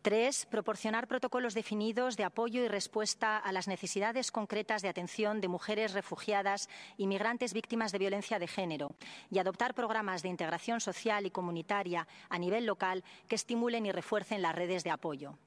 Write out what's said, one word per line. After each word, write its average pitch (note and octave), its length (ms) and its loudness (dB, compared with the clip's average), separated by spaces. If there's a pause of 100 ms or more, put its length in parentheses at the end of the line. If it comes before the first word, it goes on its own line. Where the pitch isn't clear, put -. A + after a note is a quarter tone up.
Tres, A3+ 440 4
proporcionar A3 640 0
protocolos B3 440 0
definidos A3 600 0
de G#3 80 2
apoyo A#3 400 0
y A3+ 60 2
respuesta G#3+ 680 0
a G3+ 140 0
las F#3 160 0
necesidades G#3 640 0
concretas G#3+ 500 0
de G3 60 0
atención G#3 540 0
de F#3 80 0
mujeres G#3 420 0
refugiadas G3 800 0 (260)
y G3 100 0
migrantes G#3 480 0
víctimas A3 380 0
de G3+ 60 -2
violencia G3 420 0
de E3+ 80 -2
género D#3 480 -2 (340)
y F#3+ 100 2
adoptar A#3+ 360 2
programas G#3+ 480 0
de F#3 60 -2
integración F3 500 -2
social G#3 460 0
y F3+ 60 -2
comunitaria F3 760 -2 (220)
a F3 100 -2
nivel G3+ 260 2
local F#3+ 380 0 (240)
que A3+ 80 0
estimulen A#3 500 0
y G3 60 0
refuercen G3 500 0
las E3 140 2
redes F3 300 0
de E3+ 60 0
apoyo. D3 560 -4